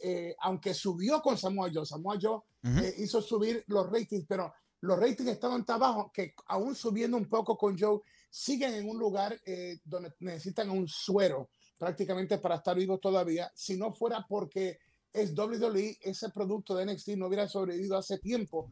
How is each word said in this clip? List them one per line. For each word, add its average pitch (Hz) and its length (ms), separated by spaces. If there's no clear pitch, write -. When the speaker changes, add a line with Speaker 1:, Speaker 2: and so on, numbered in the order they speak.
Speaker 1:
eh, 175 340
aunque 185 340
subió 196 480
con 262 160
Samoa 190 380
Joe, 156 100
Samoa 165 360
Joe, 214 220
Speaker 2:
Ujú. 123 160
Speaker 1:
eh, 185 200
hizo 214 220
subir 220 460
los 190 240
ratings, 208 380
pero 190 260
los 180 160
ratings 247 320
estaban 240 340
tan 226 160
bajos 226 320
que 180 220
aún 202 300
subiendo 233 400
un 220 120
poco 226 300
con 202 180
Joe, 208 240
siguen 262 440
en 208 140
un 226 100
lugar, 208 460
eh, 180 400
donde 170 360
necesitan 180 500
un 190 160
suero 156 640
prácticamente 185 640
para 170 180
estar 180 200
vivos 190 240
todavía. 175 540
Si - 220
no 208 140
fuera 226 380
porque 190 500
es 196 220
W 220 240
W 214 220
E, 202 300
ese 190 200
producto 202 440
de 185 100
N 202 80
X - 120
T 208 120
no 190 100
hubiera 202 220
sobrevivido 190 480
hace 190 220
tiempo 196 540